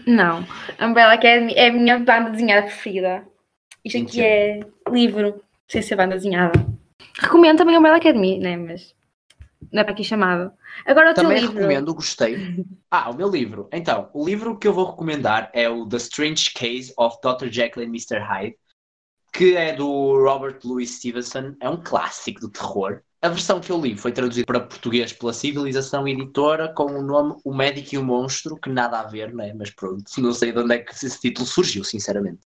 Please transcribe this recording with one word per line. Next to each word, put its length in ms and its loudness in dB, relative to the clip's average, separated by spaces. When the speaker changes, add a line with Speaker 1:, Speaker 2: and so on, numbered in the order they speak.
Speaker 1:
Não. 360 4
A 80 -2
Umbrella 260 8
Academy 400 6
é 140 6
a 60 4
minha 260 4
banda 320 4
desenhada 340 2
preferida. 580 -4
Isto 140 -6
aqui 220 -4
Speaker 2:
Entendo. 520 2
Speaker 1:
é 40 -2
livro 520 2
sem 160 -2
ser 120 -4
banda 200 2
desenhada. 380 2
Recomendo 400 8
também 160 6
a 40 6
Umbrella 180 8
Academy, 420 4
né? 180 -4
Mas 380 -14
não 100 2
é 20 2
para 100 -4
aqui 100 -6
chamado. 480 0
Agora 260 6
o 20 0
teu 100 4
Speaker 2:
Também 180 4
Speaker 1:
livro. 160 -2
Speaker 2:
recomendo, 360 0
gostei. 440 -4
Speaker 1:
<laughs> 420 -10
Speaker 2:
Ah, 200 0
o 40 -12
meu 140 -4
livro. 420 -6
Então, 440 -4
o 100 -6
livro 320 -4
que 100 -4
eu 60 4
vou 160 -2
recomendar 640 -4
é 160 0
o 180 -6
The 100 -4
Strange 580 -4
Case 420 -8
of 240 0
Doutor 260 -2
Jekyll 380 -4
and 60 -10
Mister 280 -6
Hyde, 360 -6
que 240 4
é 180 -2
do 500 0
Robert 420 0
Louis 300 -6
Stevenson. 640 -10
É 80 -6
um 80 -4
clássico 640 -6
do 80 -12
terror. 520 -8
A 80 0
versão 300 -2
que 120 -10
eu 80 -2
li 160 -4
foi 160 -6
traduzida 360 -4
para 140 -2
português 520 -4
pela 200 -6
Civilização 760 -4
Editora 640 -2
com 120 -2
o 180 -6
nome 320 0
O 80 -6
Médico 400 -2
e 60 -4
o 40 -2
Monstro, 540 -4
que 140 -10
nada 300 -2
a 20 -12
ver, 320 -12
né? 180 -10
Mas 160 -12
pronto, 340 -10
não 160 0
sei 180 -2
de 60 -6
onde 160 2
é 60 2
que 140 -16
esse 260 -10
título 260 -4
surgiu, 380 -2
sinceramente. 640 -6